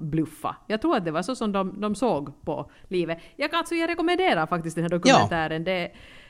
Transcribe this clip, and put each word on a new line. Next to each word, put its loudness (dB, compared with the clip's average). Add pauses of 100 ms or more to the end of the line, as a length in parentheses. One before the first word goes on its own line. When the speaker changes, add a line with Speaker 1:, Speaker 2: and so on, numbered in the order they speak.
(100)
Speaker 1:
bluffar. -4 (100)
Jag -2
tror 2
att 0
det -2
var 0
så -4
som -2
de, -2
de -2
såg -2
på -6 (180)
livet. -2 (180)
Jag -4
kan, -2
alltså, -2
jag 0
rekommenderar 2
faktiskt -4
den 0
här -2
dokumentären. 4
Speaker 2:
Ja. 0
Speaker 1:
Det, -2 (400)